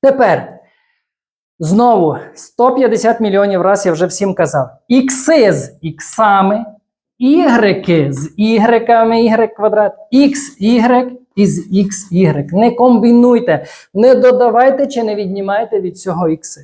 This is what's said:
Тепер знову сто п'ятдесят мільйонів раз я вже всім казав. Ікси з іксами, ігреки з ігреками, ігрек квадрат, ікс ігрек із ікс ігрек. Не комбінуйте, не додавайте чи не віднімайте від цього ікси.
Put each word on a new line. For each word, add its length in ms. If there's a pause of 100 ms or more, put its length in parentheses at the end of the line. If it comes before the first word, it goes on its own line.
Тепер 460 (1080)
знову 580 (180)
сто 400
п'ятдесят 460
мільйонів 420
раз 240
я 60
вже 140
всім 280
казав. 340 (200)
Ікси 640
з 280
іксами, 840 (540)
ігреки 920
з 240
ігреками, 840
ігрек 320
квадрат, 400 (160)
ікс 480
ігрек 540 (240)
із 360
ікс 400
ігрек. 400
Не 180
комбінуйте, 960 (280)
не 200
додавайте 720
чи 160
не 120
віднімайте 680
від 180
цього 300
ікси. 360